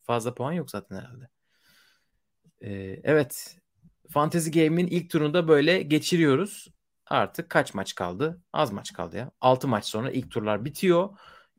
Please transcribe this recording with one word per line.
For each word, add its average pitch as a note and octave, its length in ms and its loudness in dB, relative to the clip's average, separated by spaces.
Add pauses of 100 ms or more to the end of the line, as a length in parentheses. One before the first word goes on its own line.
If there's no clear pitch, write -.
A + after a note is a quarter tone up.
fazla A#2+ 320 -2
puan C3+ 180 -6
yok E3 180 -6
zaten G3 260 -10
herhalde. B2+ 320 -16 (1300)
E, G2 100 -12 (340)
evet. C#3+ 520 0 (540)
Fantasy D#3 400 0
Game'in E3 360 4
ilk E3+ 240 -4
turunu D3+ 240 0
da E3+ 140 2
böyle D#3+ 340 6
geçiriyoruz. D3+ 840 2 (380)
Artık - 440 -2
kaç D3 240 0
maç G2 200 -6
kaldı? A#2+ 460 -4 (120)
Az C#3+ 200 0
maç - 200 -10
kaldı F2 240 -8
ya. A#2+ 140 -10 (100)
Altı B2+ 280 4
maç G#2+ 180 0
sonra A2+ 240 -6
ilk B2+ 200 -6
turlar G#2+ 340 -2
bitiyor. F3+ 540 0 (400)